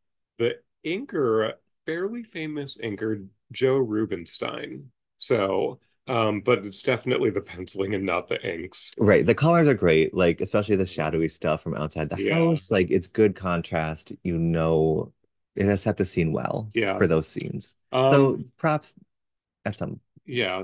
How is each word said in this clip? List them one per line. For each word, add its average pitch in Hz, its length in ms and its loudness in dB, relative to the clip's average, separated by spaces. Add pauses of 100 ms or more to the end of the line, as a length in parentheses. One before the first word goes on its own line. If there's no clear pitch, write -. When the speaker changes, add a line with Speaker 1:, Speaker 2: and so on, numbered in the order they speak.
(380)
Speaker 1:
the 117 220 -2 (260)
inker, 151 680 0 (340)
fairly 196 360 -6
famous 156 540 -6
inker, 107 500 -4 (240)
Joe 131 260 2
Rubinstein. 120 1120 -4 (260)
So, 98 600 0 (280)
um, 110 340 0
but 107 240 2
it's 101 180 -10
definitely 123 480 0
the 90 100 -2
penciling 95 540 -6
and 95 100 -2
not 87 220 -2
the - 200 -4
inks. 85 520 -6
Speaker 2:
Right. 98 260 6
The 113 100 4
colors 165 320 4
are 139 60 6
great, 80 400 4
like, 85 260 2
especially 104 360 0
the 92 100 2
shadowy 80 440 -2
stuff 80 340 -2
from 80 120 -4
outside 78 360 -4
the 95 100 -6
Speaker 1:
Yeah. 101 140 0
Speaker 2:
house. 165 360 2
Like, 92 200 2
it's 82 160 0
good 107 280 2
contrast. 85 800 -4 (100)
You 87 140 -2
know, 80 760 2 (420)
it 98 120 0
has 101 160 2
set 107 140 0
the 98 80 0
scene 82 280 0
well 104 400 -4
Speaker 1:
Yeah. 101 240 -2
Speaker 2:
for 101 100 4
those 80 200 2
scenes. - 500 -10 (140)
So 135 440 6
Speaker 1:
Um, - 100 -8 (120)
Speaker 2:
props 151 380 -2 (720)
at 107 120 -6
some - 220 -8 (260)
Speaker 1:
Yeah. 98 380 -4